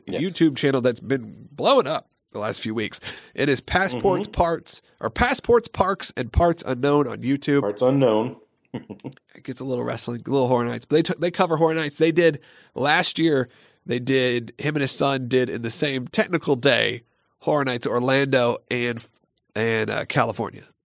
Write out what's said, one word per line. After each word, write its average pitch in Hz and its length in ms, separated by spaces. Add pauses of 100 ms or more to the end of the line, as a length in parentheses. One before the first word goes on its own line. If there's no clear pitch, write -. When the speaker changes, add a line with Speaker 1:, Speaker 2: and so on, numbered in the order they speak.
Speaker 1:
Yes. - 160
Speaker 2:
YouTube 165 320
channel 135 260
that's 120 200
been 117 500
blowing 220 360
up - 220 (220)
the - 80
last 110 220
few 110 120
weeks. 107 280 (320)
It 143 160
is 135 100
Passports, 185 680
Speaker 1:
Mm-hmm. - 40
Speaker 2:
Parts, - 500 (200)
or - 80
Passports, 240 580
Parks, - 480
and 120 160
Parts 170 340
Unknown 139 420
on 110 140
YouTube. 143 400
Speaker 1:
Parts 104 200
Unknown. 127 600
<laughs> - 40 (880)
Speaker 2:
It - 80
gets - 180
a 131 40
little 123 200
wrestling, 120 420
a - 20
little 131 200
Horror 120 160
Nights, 120 200
but 139 120
they 165 40
t-, 170 160
they 170 140
cover 170 240
Horror 160 200
Nights. 156 220
They 160 140
did 160 300 (320)
last 156 440
year. 147 300 (380)
They 120 140
did, 123 580
him 151 180
and 147 60
his 135 100
son 135 380
did 127 200
in 101 120
the 117 80
same 131 400
technical 180 480
day, 117 460 (360)
Horror 151 240
Nights 123 240
Orlando 127 720 (120)
and, 120 360 (500)
and, 110 340
uh, 107 160
California 113 580 (220)